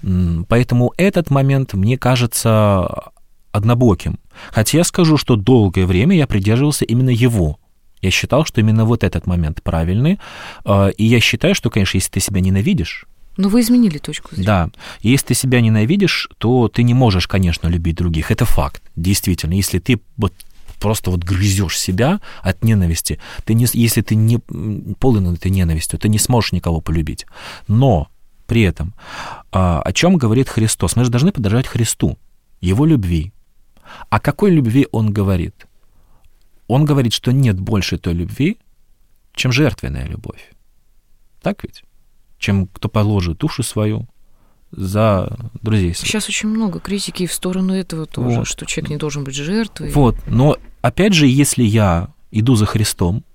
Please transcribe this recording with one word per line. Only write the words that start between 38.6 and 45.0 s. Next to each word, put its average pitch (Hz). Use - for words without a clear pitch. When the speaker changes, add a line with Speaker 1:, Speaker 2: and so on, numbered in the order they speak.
Speaker 1:
чем -
жертвенная 127
любовь. -
Так -
ведь? -
Чем 98
кто -
положит 101
душу -
свою 107
за 95